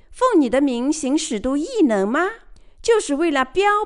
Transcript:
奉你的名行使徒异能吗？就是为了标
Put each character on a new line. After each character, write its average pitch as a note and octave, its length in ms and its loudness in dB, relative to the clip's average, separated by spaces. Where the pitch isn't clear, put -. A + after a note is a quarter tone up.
奉 A#4 300 2
你 B3 100 2
的 B3+ 120 2
名 C4 300 0
行 C#4 260 -2
使 C4 200 -4
徒 C4 200 -2
异 G#4+ 260 -2
能 G#3 240 2
吗？ D#4+ 220 -2
就 A4+ 180 2
是 C#4+ 160 -2
为 E4 140 0
了 C4+ 140 0
标 G4+ 420 0